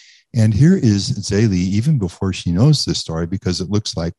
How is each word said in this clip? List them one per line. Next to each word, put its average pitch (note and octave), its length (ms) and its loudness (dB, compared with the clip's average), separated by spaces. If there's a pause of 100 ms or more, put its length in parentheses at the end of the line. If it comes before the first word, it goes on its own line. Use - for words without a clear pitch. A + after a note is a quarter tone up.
(340)
And A2 180 2
here D#3+ 240 4
is G2+ 360 0
Zélie, G2 420 0
even G#2 440 0
before F#2+ 340 -4
she - 200 -4
knows C3+ 320 2
this E2+ 140 -4
story, E2 280 -6
because F2+ 340 -6
it F2 100 -6
looks G#2 260 -4
like, E2+ 220 -4